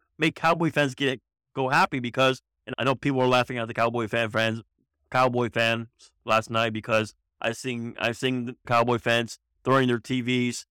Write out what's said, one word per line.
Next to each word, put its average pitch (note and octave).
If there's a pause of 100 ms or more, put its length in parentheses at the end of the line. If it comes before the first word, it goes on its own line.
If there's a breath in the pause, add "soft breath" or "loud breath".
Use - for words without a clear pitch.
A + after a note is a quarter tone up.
(180)
make D#3
Cowboy E3
fans C#3
get, C3 (320)
go C3+
happy D3
because, C3 (240)
and B2
I A#2
know C3
people C3+
are B2+
laughing B2
at A2+
the A2+
Cowboy A#2
fan, A#2
fans, A2+ (500)
Cowboy B2
fans A#2 (360)
last A2
night A2+
because A2 (280)
I A2+
seen, A#2
I've A#2
seen B2+
the A#2+ (120)
Cowboy A#2+
fans A#2 (240)
throwing C3
their A#2+
T B2+
Vs. B2